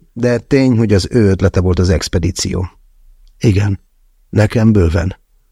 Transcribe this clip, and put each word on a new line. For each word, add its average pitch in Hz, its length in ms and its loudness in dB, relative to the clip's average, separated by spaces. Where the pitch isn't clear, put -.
de 120 260 -2
tény, 131 380 0
hogy 110 160 0
az 95 180 2
ő 110 180 2
ötlete 95 320 0
volt 90 180 0
az 92 100 0
expedíció. 90 800 -4
„Igen, 101 420 0
nekem 110 440 2
bőven.” 92 440 0